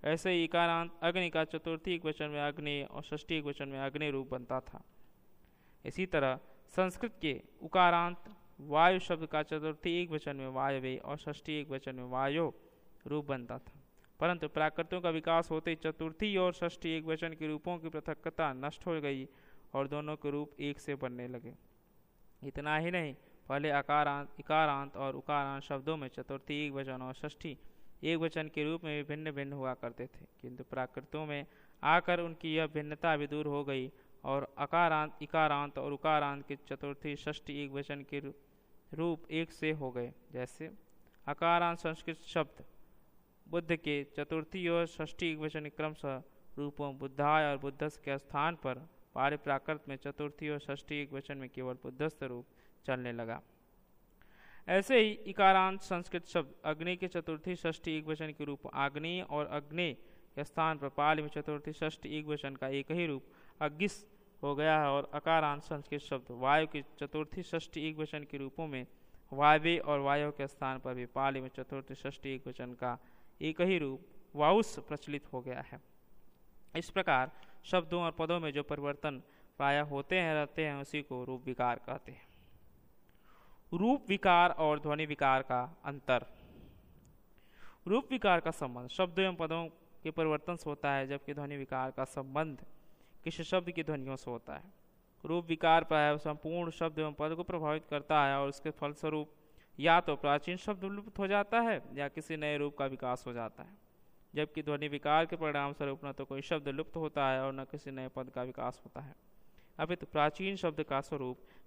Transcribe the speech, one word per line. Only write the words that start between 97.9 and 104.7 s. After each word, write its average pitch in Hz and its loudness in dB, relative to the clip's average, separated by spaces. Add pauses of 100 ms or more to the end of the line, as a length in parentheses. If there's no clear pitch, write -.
है 139 4
और 139 2
उसके 143 -6
फलस्वरूप 151 -4 (460)
या 165 8
तो 160 0
प्राचीन 147 2
शब्द 190 -6
लुप्त 202 -8
हो 196 0
जाता 202 4
है 220 2 (140)
या 143 -2
किसी 156 -6
नए 147 0
रूप 143 -2
का 139 0
विकास 127 -2
हो 123 -8
जाता 117 -6
है, - -20 (560)
जबकि 151 -2
ध्वनि 147 -2